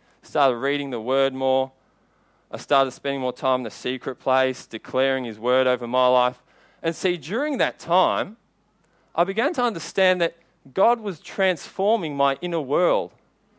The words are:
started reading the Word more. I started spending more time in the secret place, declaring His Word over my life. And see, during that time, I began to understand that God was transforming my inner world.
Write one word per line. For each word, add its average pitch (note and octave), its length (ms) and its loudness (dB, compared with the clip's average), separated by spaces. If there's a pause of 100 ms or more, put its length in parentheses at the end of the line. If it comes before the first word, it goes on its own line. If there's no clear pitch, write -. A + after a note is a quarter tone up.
(220)
started C#3 340 2
reading C#3 320 -2
the B2 140 -6
Word C3+ 320 0
more. C3 380 0 (800)
I - 40 -8
started C3+ 340 2
spending C#3 300 -6
more B2+ 120 -2
time B2+ 280 0
in - 20 -6
the A#2 80 -6
secret B2+ 460 -8
place, C3 500 0
declaring C3 560 -2
His A2+ 160 -8
Word B2+ 300 2
over B2 180 -2
my B2+ 220 2
life. B2+ 340 2 (400)
And E3 140 -2
see, F3+ 200 -2
during A3+ 420 -4
that D3+ 200 -2
time, E3 600 0 (760)
I E3+ 80 2
began G3+ 300 0
to B3+ 100 -2
understand F#3 580 0
that E3 140 0 (400)
God A#3 240 4
was G#3 220 -8
transforming F#3+ 960 -2
my C#3 240 4
inner E3+ 200 -2
world. C3+ 520 0 (460)